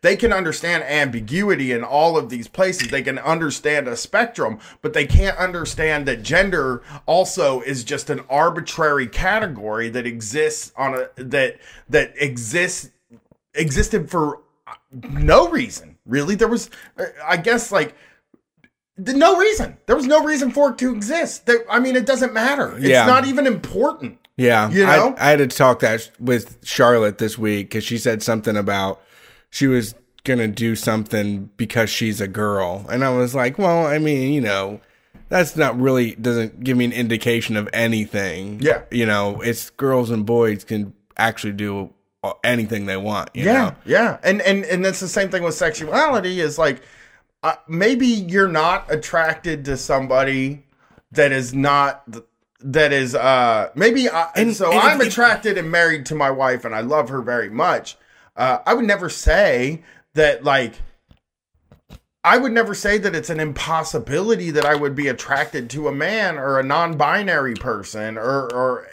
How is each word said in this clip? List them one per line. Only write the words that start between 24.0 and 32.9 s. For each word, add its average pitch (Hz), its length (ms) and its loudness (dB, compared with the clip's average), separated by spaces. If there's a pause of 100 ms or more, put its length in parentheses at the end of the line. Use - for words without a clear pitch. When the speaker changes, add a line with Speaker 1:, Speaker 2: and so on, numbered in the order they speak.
Speaker 2:
Yeah. 113 340 4
Speaker 1:
You 196 160 4
Speaker 2:
I, 156 100 6
Speaker 1:
know? 240 220 4
Speaker 2:
I 139 120 4
had 151 80 6
to 139 80 4
talk 127 340 4
that 113 200 2
sh-, - 80 -16 (100)
with 120 480 -2
Charlotte 113 520 4
this 110 200 -4
week 104 320 -2
'cause 110 140 -6
she 117 140 -6
said 110 240 -2
something 110 340 -2
about 98 440 -2 (500)
she - 160 0
was 123 280 0 (300)
gonna 120 240 0
do 113 280 -2
something 104 800 -2
because 113 340 -2
she's 107 300 -4
a 101 80 -4
girl. 98 640 -2